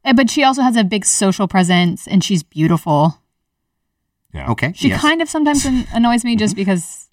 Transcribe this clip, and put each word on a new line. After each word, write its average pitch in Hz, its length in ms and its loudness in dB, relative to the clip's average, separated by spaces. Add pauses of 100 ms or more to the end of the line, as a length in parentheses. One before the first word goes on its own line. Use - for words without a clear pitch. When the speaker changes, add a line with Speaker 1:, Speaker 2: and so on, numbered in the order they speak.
Speaker 1:
Eh, 269 80 2
but 247 160 4
she 294 140 0
also 269 180 2
has 247 140 2
a 226 80 2
big 190 220 -2
social 202 420 0
presence, 175 600 0
and 202 160 2
she's 175 200 -2
beautiful. 156 760 0 (1120)
Speaker 2:
Yeah. 71 180 -8
Speaker 3:
Okay, 139 240 -4
Speaker 1:
She - 140 -2
Speaker 3:
yes. 185 120 -2
Speaker 1:
kind 320 200 0
of 311 80 -4
sometimes 294 360 0
an-, 254 240 -2
Speaker 3:
<laughs> - 40 -10
Speaker 1:
annoys 233 300 2
me 233 120 0
just 208 180 0
Speaker 3:
Mm-hmm. 196 80 -6
Speaker 1:
because, 185 520 -4